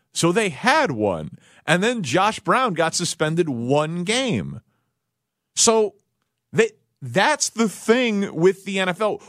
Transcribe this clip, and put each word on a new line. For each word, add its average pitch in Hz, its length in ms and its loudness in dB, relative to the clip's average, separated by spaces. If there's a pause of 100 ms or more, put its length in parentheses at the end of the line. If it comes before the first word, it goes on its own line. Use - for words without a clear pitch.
(120)
So 170 200 0
they 208 180 2
had 247 420 0
one. 98 460 -4 (300)
And 175 160 2
then 233 180 0
Josh 180 380 0
Brown 226 340 0
got 160 220 0
suspended 165 540 -2
one 147 540 -2
game. 175 580 -4 (960)
So 220 400 2 (560)
they, 220 200 0 (300)
that's 160 480 0
the 220 200 0
thing 220 680 0
with 180 300 2
the 196 140 -4
N 185 100 0
F 180 120 -4
L. 214 280 -2